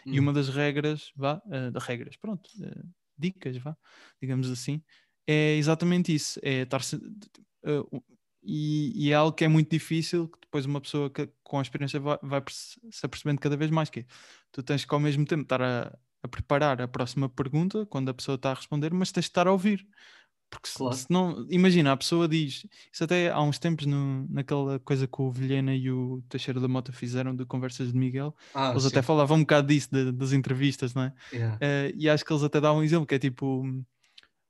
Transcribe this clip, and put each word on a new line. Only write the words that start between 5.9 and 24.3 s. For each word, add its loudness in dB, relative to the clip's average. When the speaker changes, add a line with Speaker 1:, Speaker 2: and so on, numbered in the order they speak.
Speaker 1:
isso, -4
é 0
estar -2
se-, -6
eh, 0
o, -10
e, -2
e 4
é 6
algo 4
que 0
é 6
muito 6
difícil, -2
que -20
depois -4
uma -4
pessoa -4
que, -6
com -4
a 2
experiência -4
vai, -2
vai -2
perce-, -14
se -8
apercebendo -2
cada 0
vez 0
mais, 0
que -12
é, -14
tu -8
tens -2
que -4
ao 2
mesmo 2
tempo -2
estar 0
a, -2
a -8
preparar 0
a -4
próxima -2
pergunta, 0
quando -4
a -2
pessoa -4
está 0
a -2
responder, -4
mas 0
tens -2
de -8
estar 2
a 6
ouvir. 2
Porque -16
se, -10
Speaker 2:
Claro. -4
Speaker 1:
senão, 0
imagina, 6
a 2
pessoa 2
diz, -2
isso -6
até 2
há 0
uns 0
tempos -2
no, -2
naquela -2